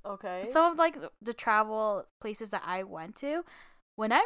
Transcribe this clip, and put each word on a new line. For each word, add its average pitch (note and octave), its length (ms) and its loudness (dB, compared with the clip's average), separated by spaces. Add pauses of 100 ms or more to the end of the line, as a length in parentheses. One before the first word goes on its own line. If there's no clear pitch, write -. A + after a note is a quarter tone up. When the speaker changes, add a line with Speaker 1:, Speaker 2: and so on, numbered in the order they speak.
Speaker 1:
Okay. F#3+ 460 -8
Speaker 2:
some E4 220 6
of, D#4 60 -4
like, D#4+ 220 2
the, - 100 -14 (120)
the A3+ 120 -6
travel G#3+ 720 0 (160)
places G#3+ 300 -10
that G3+ 160 -6
I F#3 160 -4
went F#3 340 -12
to, D4+ 280 -4 (520)
when A3 160 -2
I'm F4 140 6